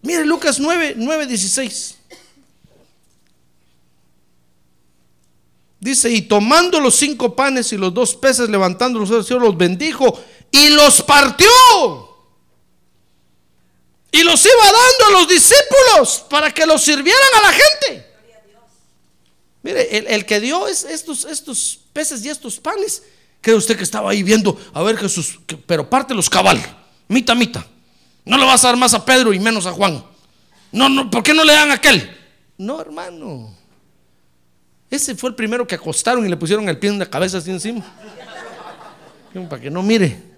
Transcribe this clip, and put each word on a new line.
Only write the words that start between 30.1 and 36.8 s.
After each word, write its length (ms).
No, 180
no, 220
¿por 100
qué 100
no 120
le 100
dan 160
a 60
aquel?". 420
No, 240
hermano. 760
Ese 280
fue 160
el 40
primero 320
que 80
acostaron 500
y 40
le 80
pusieron 320
el 80
pie 140